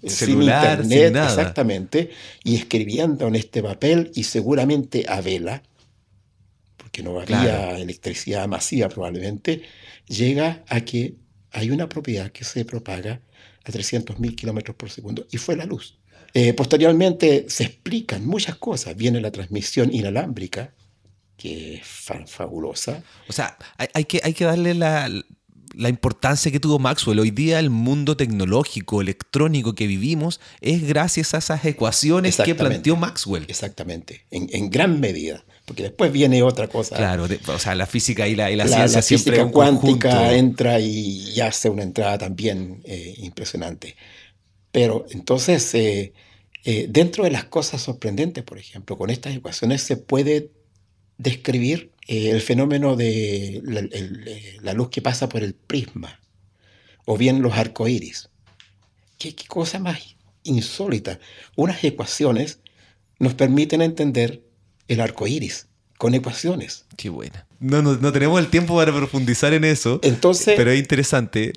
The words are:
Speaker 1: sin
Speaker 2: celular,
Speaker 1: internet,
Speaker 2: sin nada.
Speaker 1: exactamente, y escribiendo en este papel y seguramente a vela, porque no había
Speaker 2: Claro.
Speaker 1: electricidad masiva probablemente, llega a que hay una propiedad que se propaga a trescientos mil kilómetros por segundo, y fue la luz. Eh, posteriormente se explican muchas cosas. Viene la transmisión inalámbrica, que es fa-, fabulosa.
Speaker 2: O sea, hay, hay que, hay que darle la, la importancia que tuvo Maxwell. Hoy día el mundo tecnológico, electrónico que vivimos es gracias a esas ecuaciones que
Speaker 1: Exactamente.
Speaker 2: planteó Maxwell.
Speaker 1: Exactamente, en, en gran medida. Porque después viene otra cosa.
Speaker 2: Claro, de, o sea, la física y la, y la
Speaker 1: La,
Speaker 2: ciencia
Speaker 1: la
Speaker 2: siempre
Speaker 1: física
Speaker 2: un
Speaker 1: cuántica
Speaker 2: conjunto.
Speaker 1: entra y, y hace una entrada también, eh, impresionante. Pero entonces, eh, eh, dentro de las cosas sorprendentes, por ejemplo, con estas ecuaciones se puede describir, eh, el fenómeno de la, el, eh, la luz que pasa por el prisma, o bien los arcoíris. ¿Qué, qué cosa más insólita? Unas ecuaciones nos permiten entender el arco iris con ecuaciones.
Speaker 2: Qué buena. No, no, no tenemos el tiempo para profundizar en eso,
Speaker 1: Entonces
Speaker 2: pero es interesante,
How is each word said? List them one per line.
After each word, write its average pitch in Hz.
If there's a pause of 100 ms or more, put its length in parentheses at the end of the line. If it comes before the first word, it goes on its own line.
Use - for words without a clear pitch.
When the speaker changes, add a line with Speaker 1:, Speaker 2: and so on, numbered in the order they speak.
Speaker 1:
sin -
Speaker 2:
celular, 143
Speaker 1:
internet, 135
Speaker 2:
sin -
nada. 147
Speaker 1:
exactamente, 107 (340)
y 117
escribiendo 120
en 110
este 110
papel 156
y 113
seguramente 135
a 95
vela, 95 (1160)
porque -
no 90
había 90
Speaker 2:
Claro. 104
Speaker 1:
electricidad 98
masiva 101
probablemente, 101 (440)
llega 139
a 117
que 120 (360)
hay 113
una 160
propiedad 120
que -
se 120
propaga 107 (440)
a 120
trescientos 110
mil 117
kilómetros 107
por 107
segundo, 110
y 120
fue 170
la 165
luz. - (360)
Eh, 120
posteriormente 160
se -
explican 175
muchas 180
cosas. 123
Viene 120
la 107
transmisión 104
inalámbrica, 110 (640)
que 80
es -
fa-, -
fabulosa. 85 (280)
Speaker 2:
O 104
sea, - (200)
hay, 127
hay 156
que, -
hay 160
que 175
darle 170
la, 156 (640)
la 120
importancia 131
que 139
tuvo 151
Maxwell. 123
Hoy 110
día 156
el 156
mundo 135
tecnológico, 104
electrónico 117
que 107
vivimos 151 (180)
es 160
gracias 151
a 156
esas 156
ecuaciones 156
que -
Speaker 1:
Exactamente. 160
Speaker 2:
planteó 117
Maxwell. 98
Speaker 1:
Exactamente, 87
en, 90
en 98
gran 160
medida. 80 (200)
Porque -
después 139
viene 131
otra 123
cosa. -
Speaker 2:
Claro, 90
de, 98
o 71
sea, 92
la 92
física 110
y 107
la, 104
y 104
la 104
Speaker 1:
La, 123
Speaker 2:
ciencia 113
Speaker 1:
la 117
Speaker 2:
siempre 123
Speaker 1:
física 120
Speaker 2:
un 120
Speaker 1:
cuántica 135
Speaker 2:
conjunto. 120
Speaker 1:
entra 120
y, 101
y 110
hace 110
una 101
entrada 101
también, 95
eh, 90
impresionante. 87 (800)
Pero 113
entonces, -
eh, 104 (540)
eh, 113
dentro 170
de 170
las 127
cosas 143
sorprendentes, 127
por -
ejemplo, 98
con 98
estas 127
ecuaciones 131
se 131
puede 147 (640)
describir, 127 (160)
eh, 110
el 110
fenómeno 139
de 104
la, 110
el, 98
eh, 104
la 98
luz 123
que 135
pasa 127
por 110
el 98
prisma, - (880)
o 107
bien 131
los 120
arcoíris. 113 (880)
¿Qué, -
qué -
cosa 170
más 180 (440)
insólita? 123 (360)
Unas 170
ecuaciones 131 (600)
nos 127
permiten 147
entender 143 (460)
el 117
arco 110
iris 127 (300)
con 120
ecuaciones. 131 (120)
Speaker 2:
Qué -
buena. 65 (140)
No, 139
no, 143
no 135
tenemos 143
el 151
tiempo 170
para 156
profundizar 139
en 156
eso, 143
Speaker 1:
Entonces 180
Speaker 2:
pero 123
es 135
interesante, 131